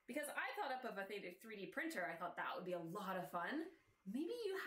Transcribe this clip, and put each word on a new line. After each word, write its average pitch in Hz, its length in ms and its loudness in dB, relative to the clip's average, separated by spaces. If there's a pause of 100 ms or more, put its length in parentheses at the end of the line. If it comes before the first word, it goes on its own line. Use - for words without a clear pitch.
because 285 240 0
I 330 240 0
thought 294 160 4
up 254 160 0
of 196 160 0
a 190 80 0
three 202 460 -4
D 190 100 -4
printer. 233 400 0
I 175 80 0
thought 170 220 -2
that 175 180 0
would 180 140 -2
be 175 100 2
a 170 160 -2
lot 190 240 0
of 170 160 0
fun. 220 320 2 (400)
Maybe 302 300 0 (100)
you 381 80 2 (120)